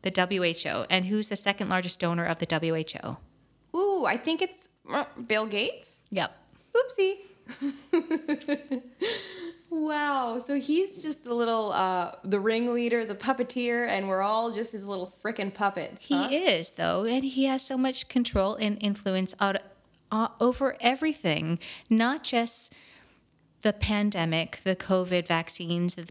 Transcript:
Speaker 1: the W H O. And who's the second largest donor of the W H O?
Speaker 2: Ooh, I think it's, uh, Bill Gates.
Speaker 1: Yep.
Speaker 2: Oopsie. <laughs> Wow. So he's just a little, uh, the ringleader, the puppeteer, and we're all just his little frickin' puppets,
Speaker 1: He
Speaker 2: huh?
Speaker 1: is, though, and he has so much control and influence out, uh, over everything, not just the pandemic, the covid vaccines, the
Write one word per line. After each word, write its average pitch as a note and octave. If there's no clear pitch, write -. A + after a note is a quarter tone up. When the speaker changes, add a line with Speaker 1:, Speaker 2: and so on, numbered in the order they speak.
Speaker 1:
the F#3+
W F3+
H E3+
O. B2+
And F#3
who's G#3+
the G3+
second G3+
largest F#3
donor E3+
of E3+
the E3+
W D#3+
H D#3+
O? -
Speaker 2:
Ooh, F#4
I F#3+
think D#4+
it's, -
uh, C#4+
Bill G#3+
Gates. -
Speaker 1:
Yep. F#3
Speaker 2:
Oopsie. G#4
<laughs> D4
Wow. D4
So C#4+
he's E4
just D4+
a A#3+
little, A3+
uh, F#3
the G3
ringleader, A#3
the G#3
puppeteer, A#3+
and G3
we're F#3+
all A3
just A3
his G3+
little F#3
frickin' G#3+
puppets, -
Speaker 1:
He C#4+
Speaker 2:
huh? B3
Speaker 1:
is, C4+
though, E3+
and B3
he C4+
has C4
so C4
much C4
control G#3+
and G#3
influence G3
out, G3
uh, A3
over B3+
everything, F#3+
not A#3
just -
the G#3
pandemic, G3
the F#3
covid F3+
vaccines, E3+
the E3+